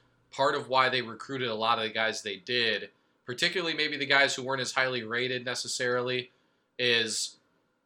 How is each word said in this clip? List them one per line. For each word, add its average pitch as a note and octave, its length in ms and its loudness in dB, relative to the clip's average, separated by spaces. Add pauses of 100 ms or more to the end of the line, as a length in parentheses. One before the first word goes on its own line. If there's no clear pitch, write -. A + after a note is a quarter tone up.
(300)
part C#3+ 240 2
of B2 160 -6
why B2+ 200 4
they B2 120 0
recruited B2+ 480 -6
a A2 60 -2
lot A2+ 240 2
of A2 60 0
the A2 40 -4
guys A2 320 -2
they G2+ 140 -6
did, G#2+ 560 0 (340)
particularly E3+ 480 -2
maybe D3+ 240 -2
the C#3 80 -4
guys C#3 300 6
who C3 80 -6
weren't C3 180 -2
as A#2+ 120 -4
highly B2+ 300 0
rated B2 420 -4
necessarily, B2 880 -2 (460)
is A#2 600 2 (480)